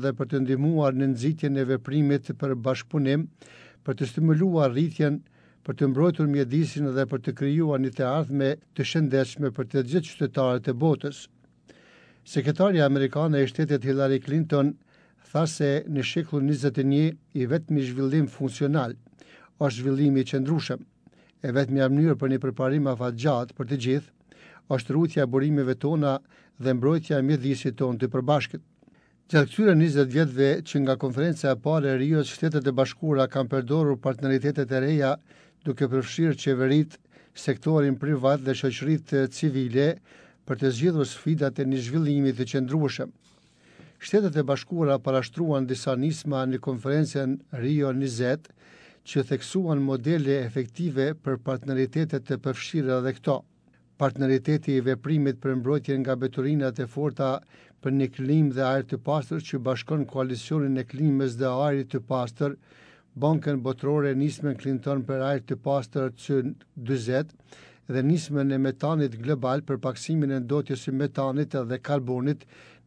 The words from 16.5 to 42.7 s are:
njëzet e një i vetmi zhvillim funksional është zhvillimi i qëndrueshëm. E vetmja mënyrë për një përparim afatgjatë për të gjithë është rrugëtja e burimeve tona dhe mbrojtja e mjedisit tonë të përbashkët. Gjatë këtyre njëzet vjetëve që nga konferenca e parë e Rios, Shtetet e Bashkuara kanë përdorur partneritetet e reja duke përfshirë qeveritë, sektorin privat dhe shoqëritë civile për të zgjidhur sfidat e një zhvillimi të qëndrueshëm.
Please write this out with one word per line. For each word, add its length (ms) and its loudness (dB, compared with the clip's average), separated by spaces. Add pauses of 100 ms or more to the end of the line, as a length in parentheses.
njëzet 260 -2
e 80 2
një 180 4 (300)
i 160 -2
vetmi 380 0
zhvillim 420 0
funksional 640 -2 (640)
është 220 0
zhvillimi 420 4
i 80 -4
qëndrueshëm. 560 -2 (540)
E 160 -6
vetmja 320 4
mënyrë 320 4
për 140 0
një 80 2
përparim 500 0
afatgjatë 640 -2
për 140 -6
të 140 -2
gjithë 500 -4 (420)
është 160 -4
rrugëtja 320 2
e 80 -2
burimeve 480 2
tona 380 2 (420)
dhe 160 0
mbrojtja 400 0
e 80 2
mjedisit 560 0
tonë 220 -2
të 100 0
përbashkët. 480 0 (720)
Gjatë 160 6
këtyre 300 6
njëzet 340 4
vjetëve 380 4 (180)
që 140 0
nga 180 2
konferenca 540 0
e 100 -6
parë 300 2
e 80 0
Rios, 260 2
Shtetet 400 0
e 80 2
Bashkuara 560 2
kanë 220 -2
përdorur 500 0
partneritetet 640 0
e 160 0
reja 300 2 (500)
duke 240 0
përfshirë 560 0
qeveritë, 560 2 (320)
sektorin 640 0
privat 480 0
dhe 160 0
shoqëritë 720 0
civile 560 0 (560)
për 160 -6
të 160 2
zgjidhur 320 2
sfidat 500 -2
e 60 0
një 240 0
zhvillimi 480 0
të 160 -4
qëndrueshëm. 640 -2 (800)